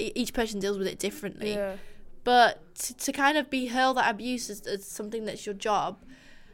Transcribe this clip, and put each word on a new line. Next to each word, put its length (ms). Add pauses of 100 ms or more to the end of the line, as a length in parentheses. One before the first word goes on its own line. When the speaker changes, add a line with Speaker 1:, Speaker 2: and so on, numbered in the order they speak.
Speaker 1:
e-, 140
each 180
person 280
deals 180
with 80
it 120
differently. 560
Speaker 2:
Yeah. 220 (460)
Speaker 1:
But 520
t-, 200
to 180
kind 260
of 120
be 160
hurled 300
that 140
abuse 400
as, 160
as 200
something 380
that's 220
your 80
job, 480 (520)